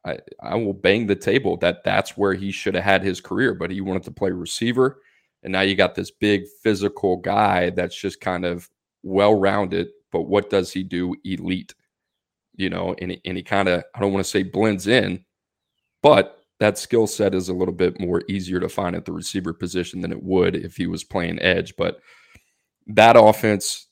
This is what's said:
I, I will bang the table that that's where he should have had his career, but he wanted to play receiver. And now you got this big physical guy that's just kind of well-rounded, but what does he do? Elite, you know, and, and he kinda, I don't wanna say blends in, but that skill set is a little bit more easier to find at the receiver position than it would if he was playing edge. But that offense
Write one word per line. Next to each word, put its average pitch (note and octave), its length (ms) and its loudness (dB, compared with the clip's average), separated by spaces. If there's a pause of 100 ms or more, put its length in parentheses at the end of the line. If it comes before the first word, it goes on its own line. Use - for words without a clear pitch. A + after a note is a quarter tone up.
I, E2+ 140 -10 (220)
I - 140 -6
will G#2+ 180 -2
bang G#2 320 2
the G2+ 100 0
table G2 420 -2
that F2 260 -2
that's G2 320 -2
where G2 180 0
he F#2+ 160 -6
should F#2+ 260 -6
have F2 100 -2
had G2 180 2
his F#2 160 -2
career, G#2+ 340 -2
but F2 180 -6
he F#2+ 100 -6
wanted F#2+ 220 -4
to - 80 -14
play F#2+ 200 -2
receiver. A#2 720 -2 (420)
And - 80 -8
now F#2 100 0
you G2 140 2
got F#2 200 4
this F#2 160 -6
big G2+ 340 2 (160)
physical G2 560 0
guy F#2 540 2
that's F2 280 -4
just F#2+ 220 -8
kind F2+ 240 -4
of F2 240 -6 (340)
well-rounded, G2 840 2 (240)
but E2+ 80 0
what G2+ 280 0
does F#2+ 220 0
he F#2+ 120 -6
do? F2+ 300 -4 (120)
Elite, F#2 500 -6 (800)
you F#2 140 -4
know, F2+ 320 -4
and, F2+ 240 -8
and F#2 100 -6
he F2+ 80 -8
kinda, F#2+ 400 0 (100)
I - 60 -14
don't G2+ 140 0
wanna F#2+ 100 0
say F#2+ 200 0
blends F#2+ 440 0
in, G2+ 380 0 (760)
but C3 380 6 (220)
that G#2 160 2
skill A2 300 0
set G2 280 0
is F#2 140 -2
a F#2 40 -2
little F2+ 200 -2
bit F2+ 260 0
more F2 300 -2
easier F#2 320 -4
to F2+ 80 -4
find F2+ 260 -4
at E2+ 80 -8
the - 80 -12
receiver E2+ 400 -6
position F2+ 480 -6
than F2 140 -6
it - 100 -12
would F#2 320 2
if - 220 -8
he F2 100 -4
was F2 160 -6
playing E2+ 380 -6
edge. - 340 0
But - 240 -4 (880)
that G#2+ 300 8
offense G#2+ 760 4